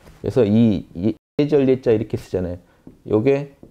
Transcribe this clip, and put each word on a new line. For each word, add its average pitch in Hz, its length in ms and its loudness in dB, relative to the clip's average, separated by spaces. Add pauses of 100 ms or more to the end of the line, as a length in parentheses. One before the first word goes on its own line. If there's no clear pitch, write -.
(220)
그래서 107 240 0
이, 107 480 2
이 98 200 -4 (260)
예절 143 280 2
예자 127 240 0
이렇게 110 240 -2
쓰잖아요. 90 420 -8 (520)
요게, 139 460 0 (160)